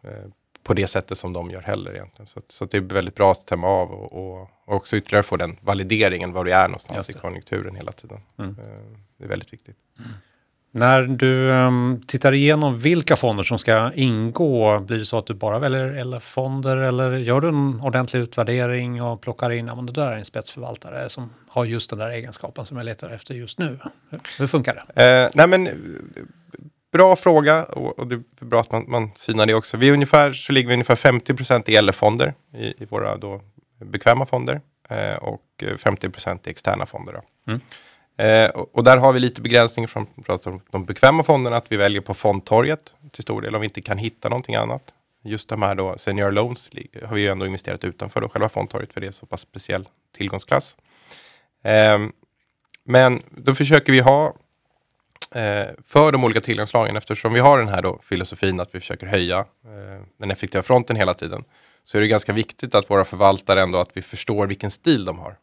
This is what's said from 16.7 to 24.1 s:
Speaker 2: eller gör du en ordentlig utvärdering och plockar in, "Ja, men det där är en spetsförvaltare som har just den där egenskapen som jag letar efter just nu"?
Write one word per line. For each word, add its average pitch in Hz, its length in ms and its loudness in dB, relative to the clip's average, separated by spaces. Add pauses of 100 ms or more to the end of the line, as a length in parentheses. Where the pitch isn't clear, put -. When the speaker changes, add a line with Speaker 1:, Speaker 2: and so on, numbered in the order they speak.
Speaker 2:
eller 131 400 -2
gör 127 240 0
du 165 80 -2
en 139 320 -2
ordentlig 127 400 -2
utvärdering 123 840 -4
och 120 180 -8
plockar 120 300 -6
in, 117 160 -6
"Ja, 117 80 -12
men 123 120 -12
det 120 60 -12
där 135 200 -4
är 110 40 -8
en 104 80 -12
spetsförvaltare 123 840 -12
som 117 220 -12 (180)
har 123 160 -4
just 113 260 -6
den 104 80 -10
där 110 120 -8
egenskapen 120 560 -14
som 139 100 -14
jag 120 80 -10
letar 107 260 -12
efter 113 240 -16
just 120 240 -14
nu"? 143 200 -6 (320)